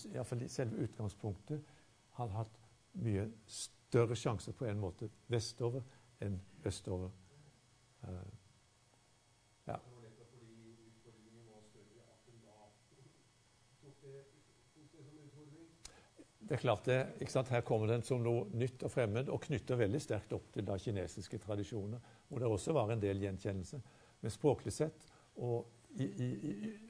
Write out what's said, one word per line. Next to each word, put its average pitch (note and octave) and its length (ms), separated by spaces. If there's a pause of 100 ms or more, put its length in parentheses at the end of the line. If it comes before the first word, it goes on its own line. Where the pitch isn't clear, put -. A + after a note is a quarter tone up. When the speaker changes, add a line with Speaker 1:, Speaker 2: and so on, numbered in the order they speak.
Speaker 1:
i G3 80
hvert B2+ 100
fall B2 160
i C3 60
selve B2+ 360
utgangspunktet, A2 800 (520)
har A2 200
hatt A2 240 (320)
mye A2 360 (640)
større A#2 240
sjanser A2+ 400
på C#3 80
en G#2 160
måte G2+ 280 (200)
vestover A#2+ 540 (420)
enn G2+ 140 (260)
østover. F#2 460 (920)
Eh, - 60 (1600)
ja. - 100
Speaker 2:
Det - 160
var - 140
nettopp - 260
fordi A2+ 380 (160)
utfordringen A2+ 580
var G#2+ 220
større G2+ 420
at - 180
den A2+ 200
da G#2+ 80 (1300)
tok C#3 180
det, C#3 220 (500)
tok D3+ 220
det D3 100
som D3+ 220
utfordring. D3+ 400 (760)
Speaker 1:
Det D3+ 160
er - 60
klart A#2 260
det, B2+ 100 (220)
ikke - 140
sant? B2 180
Her A#2+ 160
kommer A2 240
den A#2+ 160
som B2 160
noe A#2 220 (100)
nytt B2 320
og - 60
fremmed, A#2 340
og - 160
knytter B2+ 400
veldig G#2 160
sterkt - 320
opp - 220
til A2 100
da G2 160
kinesiske G2+ 640
tradisjoner, G#2 560 (280)
hvor C3 120
det B2 80
også A2 240
var A#2 220
en G#2+ 80
del G2 240
gjenkjennelse. G2 560 (400)
Men A2+ 100
språklig - 400
sett, - 320 (320)
og A#2 320 (320)
i, C3 40
i, B2+ 280
i, D3 200
i, G#3+ 200 (180)